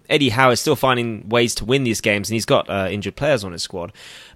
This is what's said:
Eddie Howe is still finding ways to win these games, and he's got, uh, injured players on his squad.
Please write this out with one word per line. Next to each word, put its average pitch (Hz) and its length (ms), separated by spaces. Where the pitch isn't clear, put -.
Eddie 139 220
Howe 127 200
is 113 100
still 151 140
finding 117 540
ways 120 280
to - 80
win 131 200
these 113 160
games, 101 280
and 110 60
he's 110 120
got, 131 240
uh, 95 200
injured 101 240
players 143 300
on 90 80
his 85 100
squad. 87 300